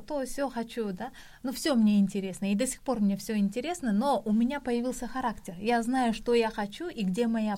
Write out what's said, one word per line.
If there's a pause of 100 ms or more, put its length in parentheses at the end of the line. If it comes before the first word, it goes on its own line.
то,
се
хочу,
да. (320)
Ну,
все
мне
интересно,
и
до
сих
пор
мне
все
интересно,
но
у
меня
появился
характер.
Я
знаю,
что
я
хочу
и
где
моя